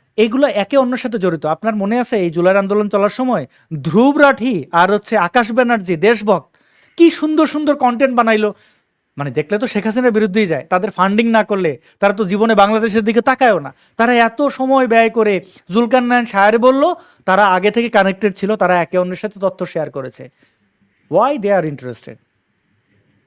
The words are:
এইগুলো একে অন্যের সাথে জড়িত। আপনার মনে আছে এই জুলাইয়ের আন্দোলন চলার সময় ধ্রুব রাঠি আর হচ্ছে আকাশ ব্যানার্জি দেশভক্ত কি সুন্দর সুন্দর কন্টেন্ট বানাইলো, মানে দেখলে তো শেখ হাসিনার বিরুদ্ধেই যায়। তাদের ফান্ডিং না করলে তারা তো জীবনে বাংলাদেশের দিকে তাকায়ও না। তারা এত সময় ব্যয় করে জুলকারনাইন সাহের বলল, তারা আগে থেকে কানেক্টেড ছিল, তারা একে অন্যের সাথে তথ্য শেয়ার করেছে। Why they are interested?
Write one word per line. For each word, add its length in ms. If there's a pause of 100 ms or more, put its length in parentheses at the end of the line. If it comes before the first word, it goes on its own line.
(160)
এইগুলো 320
একে 300
অন্যের 200
সাথে 200
জড়িত। 280
আপনার 300
মনে 240
আছে 180
এই 120
জুলাইয়ের 300
আন্দোলন 300
চলার 200
সময় 380 (360)
ধ্রুব 340
রাঠি 540
আর 200
হচ্ছে 260
আকাশ 340
ব্যানার্জি 440
দেশভক্ত 640 (400)
কি 120
সুন্দর 360
সুন্দর 300
কন্টেন্ট 400
বানাইলো, 380 (640)
মানে 140
দেখলে 280
তো 80
শেখ 180
হাসিনার 260
বিরুদ্ধেই 360
যায়। 220
তাদের 220
ফান্ডিং 360
না 160
করলে 340 (220)
তারা 140
তো 120
জীবনে 300
বাংলাদেশের 480
দিকে 180
তাকায়ও 380
না। 140 (240)
তারা 160
এত 280
সময় 460
ব্যয় 220
করে 320 (300)
জুলকারনাইন 540
সাহের 340
বলল, 340 (320)
তারা 220
আগে 240
থেকে 180
কানেক্টেড 460
ছিল, 200
তারা 260
একে 160
অন্যের 200
সাথে 220
তথ্য 260
শেয়ার 260
করেছে। 380 (800)
Why 260
they 240
are 80
interested? 460 (1120)